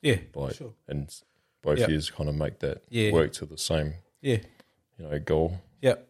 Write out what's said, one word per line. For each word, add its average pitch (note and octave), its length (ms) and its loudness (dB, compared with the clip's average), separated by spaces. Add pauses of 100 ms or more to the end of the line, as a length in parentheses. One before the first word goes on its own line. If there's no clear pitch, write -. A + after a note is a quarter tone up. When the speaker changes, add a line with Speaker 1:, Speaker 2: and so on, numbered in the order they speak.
Speaker 1:
Yeah, B2 180 4 (140)
Speaker 2:
Like, C#2 200 -4
Speaker 1:
sure. - 200 -16 (140)
Speaker 2:
and C#2+ 260 -6 (480)
both D2 180 2
Speaker 1:
Yeah. A2+ 80 4
Speaker 2:
years D#2 220 0
kinda D2 220 -4
make D2 280 -4
that - 280 -4
Speaker 1:
Yeah. A2 240 2
Speaker 2:
work D#2+ 220 4
to - 120 -10
the D2+ 120 -14
same, D#2 360 0 (280)
Speaker 1:
Yeah. A#2+ 200 0 (560)
Speaker 2:
you E2+ 80 -14
know, D2 120 -4
goal. D#2+ 420 0 (220)
Speaker 1:
Yeah. B2 140 4 (140)